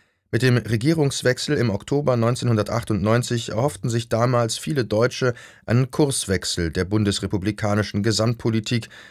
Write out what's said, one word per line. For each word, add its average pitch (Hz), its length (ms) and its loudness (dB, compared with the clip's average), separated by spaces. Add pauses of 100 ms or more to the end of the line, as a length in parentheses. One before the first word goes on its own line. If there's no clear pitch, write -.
(300)
Mit 120 120 0
dem 123 140 4
Regierungswechsel 131 1000 0
im 120 140 2
Oktober 131 460 0
neunzehnhundertachtundneunzig 113 1300 0
erhofften 135 380 -2
sich 117 200 -2
damals 120 500 2
viele 143 260 -2
Deutsche 120 500 0 (300)
einen 127 280 2
Kurswechsel 95 800 0
der 90 120 0
bundesrepublikanischen 104 1200 0
Gesamtpolitik 113 840 0 (220)